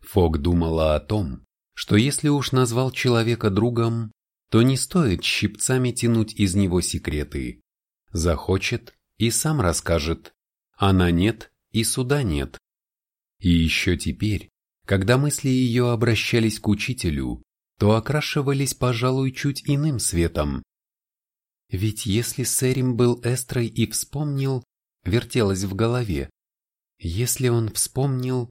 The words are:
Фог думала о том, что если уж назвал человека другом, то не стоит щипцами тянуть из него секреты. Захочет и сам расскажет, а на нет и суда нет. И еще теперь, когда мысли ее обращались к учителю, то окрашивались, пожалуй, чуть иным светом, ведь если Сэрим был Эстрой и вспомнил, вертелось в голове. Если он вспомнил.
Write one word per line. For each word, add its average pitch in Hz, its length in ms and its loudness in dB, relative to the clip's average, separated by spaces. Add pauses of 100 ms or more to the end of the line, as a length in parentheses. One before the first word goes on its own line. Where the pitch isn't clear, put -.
Фог 82 380 2
думала 80 560 2
о 73 40 0
том, 92 460 -4 (300)
что - 200 0
если 139 340 2
уж 143 240 0
назвал 127 360 2
человека 117 600 2
другом, 113 600 0 (380)
то 110 140 6
не 131 140 4
стоит 131 460 0
щипцами 127 680 0
тянуть 117 420 0
из 95 220 0
него 90 260 2
секреты. 71 800 -6 (500)
Захочет 87 840 -2 (240)
и 113 100 2
сам 151 320 0
расскажет, 82 760 -2 (420)
а 98 160 2
на 90 180 4
нет 92 400 0 (200)
и 113 120 0
суда 131 400 -2
нет. 73 340 -4 (840)
И 92 100 0
еще 85 460 2
теперь, 98 540 -4 (360)
когда 101 320 2
мысли 139 320 -2
ее 123 400 2
обращались 113 680 0
к - 80 -4
учителю, 78 760 -2 (360)
то 104 160 4
окрашивались, 139 800 -2
пожалуй, 127 580 0
чуть 139 340 -6
иным 143 340 0
светом, 78 640 -2 (1040)
ведь 104 360 -4
если 117 380 -2
Сэрим 127 520 -2
был 123 280 2
Эстрой 123 440 -2
и 110 220 -2
вспомнил, 135 760 -4 (400)
вертелось 98 600 0
в 98 120 -6
голове. 107 540 -2 (720)
Если 110 480 -4
он 117 220 0
вспомнил. 127 800 -4